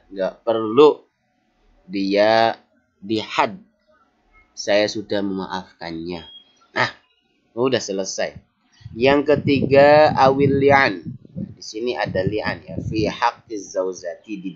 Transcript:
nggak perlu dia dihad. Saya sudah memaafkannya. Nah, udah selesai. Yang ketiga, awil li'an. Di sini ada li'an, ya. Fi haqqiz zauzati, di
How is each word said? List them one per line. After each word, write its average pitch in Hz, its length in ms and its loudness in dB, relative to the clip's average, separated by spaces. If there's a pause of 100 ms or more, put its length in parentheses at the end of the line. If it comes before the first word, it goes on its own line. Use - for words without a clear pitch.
(140)
nggak 92 200 -4 (120)
perlu 113 560 2 (880)
dia 104 640 2 (480)
dihad. 107 560 -4 (960)
Saya 104 380 0
sudah 104 340 -4
memaafkannya. 87 960 -8 (540)
Nah, 113 160 -2 (640)
udah 123 260 0
selesai. 95 560 -8 (540)
Yang 139 480 2
ketiga, 143 800 4
awil 135 400 4
li'an. 135 560 2 (400)
Di - 80 -20
sini 113 320 -8
ada 95 320 -4
li'an, 101 320 -4
ya. 92 160 -16
Fi 107 320 -4
haqqiz 101 640 -4
zauzati, 92 640 -8
di 92 200 -10